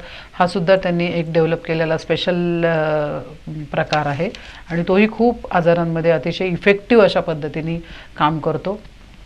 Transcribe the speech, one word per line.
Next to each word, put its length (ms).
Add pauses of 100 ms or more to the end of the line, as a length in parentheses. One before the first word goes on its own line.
(340)
हा 140
सुद्धा 280
त्यांनी 300
एक 240
डेव्हलप 340
केलेला 340
स्पेशल, 680
अ, 540 (520)
प्रकार 340
आहे 240 (420)
आणि 160
तोही 240
खूप 400
आजारांमध्ये 600
अतिशय 360
इफेक्टिव्ह 560
अशा 160
पद्धतीने 640 (340)
काम 220
करतो. 420 (440)